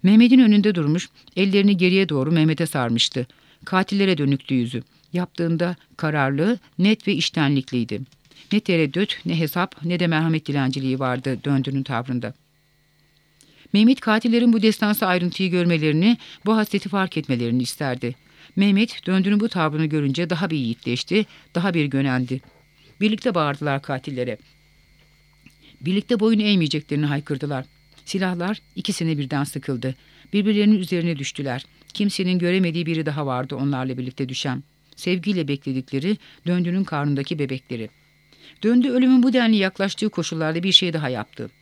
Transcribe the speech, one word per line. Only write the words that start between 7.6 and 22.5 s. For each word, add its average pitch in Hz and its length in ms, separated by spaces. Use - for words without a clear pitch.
Ne 208 80
tereddüt, 165 680
ne 170 120
hesap, 165 460
ne 170 160
de 180 60
merhamet 160 400
dilenciliği 131 520
vardı 127 460
Döndü'nün 139 380
tavrında. 123 520
Mehmet 220 280
katillerin 233 520
bu 220 100
destansı 208 440
ayrıntıyı 180 440
görmelerini, 170 680
bu 220 100
hasreti 214 320
fark 190 280
etmelerini 123 460
isterdi. 123 520
Mehmet 202 500
Döndü'nün 190 340
bu 226 80
tavrını 156 380
görünce 151 440
daha 175 200
bir 156 60
yiğitleşti, 123 680
daha 175 200
bir 156 100
gönendi. 131 560